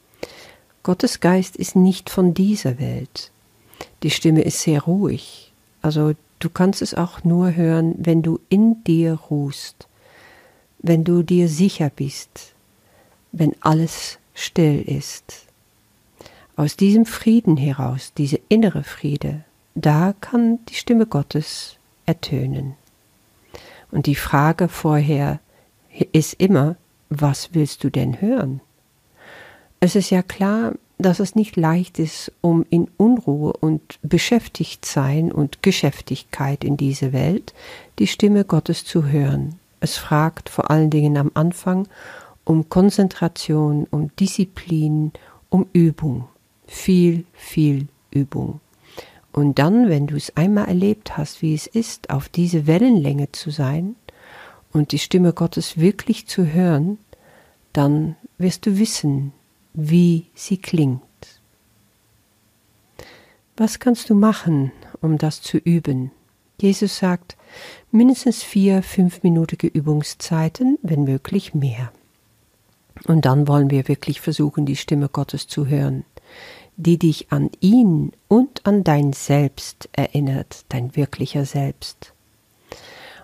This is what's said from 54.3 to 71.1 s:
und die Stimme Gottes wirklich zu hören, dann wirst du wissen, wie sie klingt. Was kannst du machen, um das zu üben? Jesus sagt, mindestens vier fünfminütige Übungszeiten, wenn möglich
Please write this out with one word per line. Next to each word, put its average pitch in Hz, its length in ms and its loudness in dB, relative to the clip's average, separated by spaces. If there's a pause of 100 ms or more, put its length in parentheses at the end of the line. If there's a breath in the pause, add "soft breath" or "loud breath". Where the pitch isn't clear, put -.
und 151 180 0
die 147 80 -2
Stimme 180 340 2
Gottes - 460 -4
wirklich 208 480 0
zu 180 200 0
hören, 170 520 0 (760 soft breath)
dann 151 440 0 (220)
wirst 180 280 -2
du 196 120 0
wissen, 139 540 -2 (420)
wie 165 600 4
sie - 220 -6
klingt. 143 460 -2 (2500 loud breath)
Was 220 220 0
kannst 240 320 0
du 214 60 4
machen, 170 560 2 (280 loud breath)
um 156 180 0
das 156 220 -4
zu - 160 -4
üben? 143 540 -2 (500)
Jesus 196 380 0
sagt, 180 380 -4 (560 loud breath)
mindestens 240 500 4
vier 196 400 2
fünfminütige 170 880 0
Übungszeiten, 160 1120 -2
wenn 147 220 0
möglich 135 500 -4